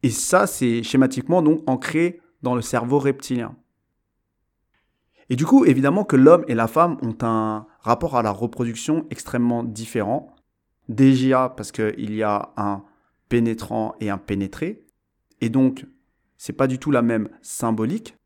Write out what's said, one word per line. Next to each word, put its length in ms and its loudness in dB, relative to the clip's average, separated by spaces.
Et 80 2
ça, 360 2
c'est 360 -2
schématiquement 580 2
donc 260 2
ancré 540 -2
dans 120 -2
le 60 -2
cerveau 380 -2
reptilien. 580 -4
Et 60 -2
du 100 -2
coup, 180 8
évidemment 400 4
que 120 2
l'homme 320 8
et 60 -2
la 140 0
femme 320 2
ont 220 -6
un 420 -2
rapport 360 -2
à 60 2
la 80 0
reproduction 800 -4
extrêmement 560 -4
différent. 720 -6
Déjà 580 4
parce 240 -12
qu'il 420 -4
y 80 -2
a 360 -2
un 240 -6
pénétrant 720 -2
et 100 -4
un 80 -6
pénétré. 680 -6
Et 80 -2
donc, 380 0
c'est 160 -14
pas 140 0
du 120 -2
tout 120 -4
la 100 2
même 300 -2
symbolique 840 -6